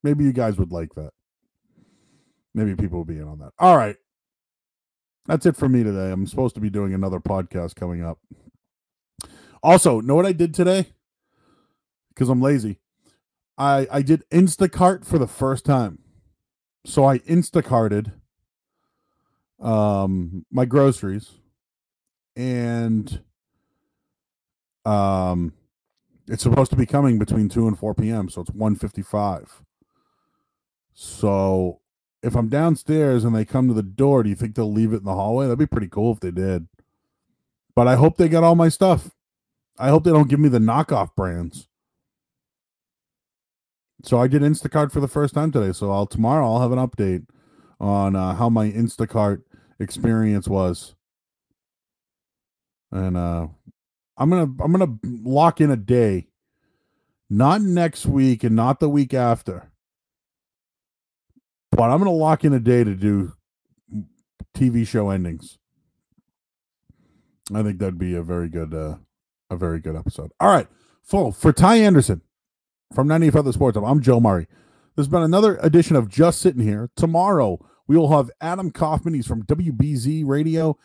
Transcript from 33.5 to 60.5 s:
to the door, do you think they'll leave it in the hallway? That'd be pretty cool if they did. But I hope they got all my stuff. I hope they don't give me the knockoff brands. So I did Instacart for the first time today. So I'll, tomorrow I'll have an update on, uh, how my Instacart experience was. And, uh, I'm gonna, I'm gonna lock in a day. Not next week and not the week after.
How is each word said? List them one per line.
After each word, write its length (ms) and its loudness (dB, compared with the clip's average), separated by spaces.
to 60 0
the 100 0
door, 400 2
do 60 0
you 60 -2
think 200 -8
they'll 160 -2
leave 220 0
it 40 -4
in 80 -10
the 100 -4
hallway? 300 -2
That'd 140 -2
be 60 0
pretty 220 -6
cool 260 -2
if 60 -6
they 120 -8
did. 360 -4
But 120 4
I 80 4
hope 220 4
they 120 4
got 140 4
all 120 6
my 140 4
stuff. 420 0
I 100 0
hope 140 4
they 80 4
don't 180 6
give 100 2
me 100 4
the 100 2
knockoff 560 0
brands. 520 -6
So 160 0
I 80 4
did 140 2
Instacart 500 0
for 80 -4
the 80 -2
first 260 -4
time 180 -2
today. 200 -2
So 200 -6
I'll, 160 -2
tomorrow 380 0
I'll 160 0
have 100 0
an 80 -2
update 460 -4
on, 360 0
uh, 200 -4
how 140 -2
my 220 0
Instacart 720 -2
experience 680 -2
was. 480 -4
And, 240 -4
uh, 320 -4
I'm 120 0
gonna, 220 0
I'm 100 0
gonna 320 0
lock 580 0
in 100 4
a 60 0
day. 500 0
Not 320 2
next 440 0
week 380 2
and 120 2
not 240 0
the 100 0
week 240 0
after. 580 -4